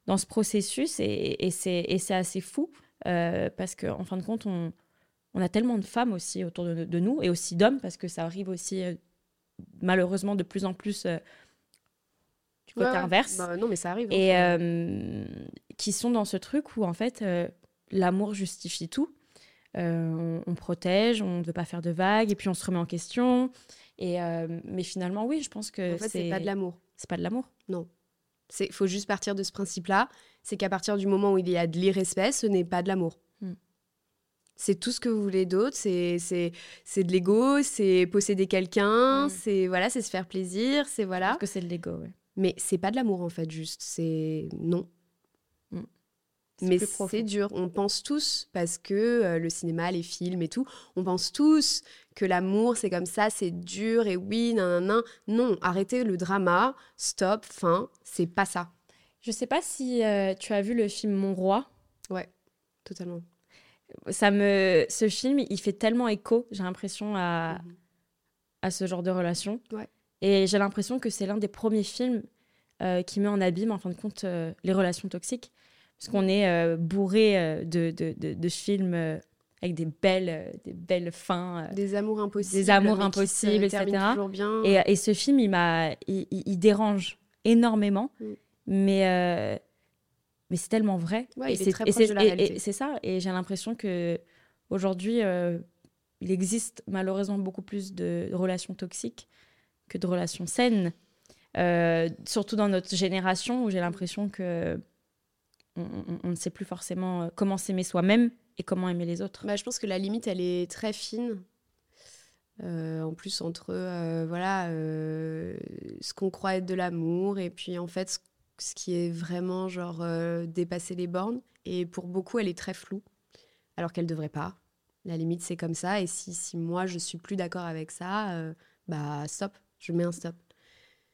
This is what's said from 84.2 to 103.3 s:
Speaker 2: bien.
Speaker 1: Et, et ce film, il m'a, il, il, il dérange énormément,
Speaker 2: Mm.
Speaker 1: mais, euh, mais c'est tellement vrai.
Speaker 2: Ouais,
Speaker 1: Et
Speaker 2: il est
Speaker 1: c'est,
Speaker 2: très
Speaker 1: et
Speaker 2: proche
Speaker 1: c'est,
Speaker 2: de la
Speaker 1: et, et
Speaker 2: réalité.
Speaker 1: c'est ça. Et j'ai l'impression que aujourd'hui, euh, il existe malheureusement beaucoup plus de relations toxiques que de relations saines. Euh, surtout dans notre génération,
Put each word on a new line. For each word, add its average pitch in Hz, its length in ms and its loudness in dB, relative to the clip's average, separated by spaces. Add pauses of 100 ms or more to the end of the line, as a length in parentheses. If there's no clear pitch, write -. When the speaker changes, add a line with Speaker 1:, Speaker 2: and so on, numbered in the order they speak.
Speaker 2:
bien. 208 360 -2
Speaker 1:
Et, 196 180 8 (100)
et 202 40 6
ce 214 180 2
film, 277 240 4
il 220 120 6
m'a, 165 400 4 (180)
il, 190 220 -2
il, 196 160 -4
il 196 120 0
dérange 208 600 4 (260)
énormément, 220 720 6
Speaker 2:
Mm. 226 60 -12 (420)
Speaker 1:
mais, 196 400 4
euh, 175 520 2 (920)
mais 180 60 -2
c'est - 120 -6
tellement 214 300 2
vrai. 202 380 -2
Speaker 2:
Ouais, 254 160 -2
Speaker 1:
Et - 20 0
Speaker 2:
il 190 80 -2
est - 20 2
Speaker 1:
c'est, 190 80 4
Speaker 2:
très 220 160 -2
Speaker 1:
et - 40 8
Speaker 2:
proche 226 100 6
Speaker 1:
c'est, 220 60 6
Speaker 2:
de 214 60 0
la 196 100 4
Speaker 1:
et, - 20 10
et 196 80 8
Speaker 2:
réalité. 190 240 2
Speaker 1:
c'est - 140 -4
ça. 269 300 -4
Et 185 180 -2
j'ai 185 100 -2
l'impression 185 440 -4
que 175 440 -2 (520)
aujourd'hui, 190 520 0
euh, 180 360 0 (600)
il 185 100 -2
existe 190 580 -2
malheureusement 190 500 -2
beaucoup 190 240 -4
plus 196 320 -8
de 175 380 -2
relations 185 420 -2
toxiques - 540 -10 (600)
que - 80 -6
de 180 100 -4
relations 175 400 -2
saines. 208 460 2 (640)
Euh, 170 520 4 (200)
surtout 214 280 -2
dans 208 120 4
notre 190 260 0
génération, 190 680 0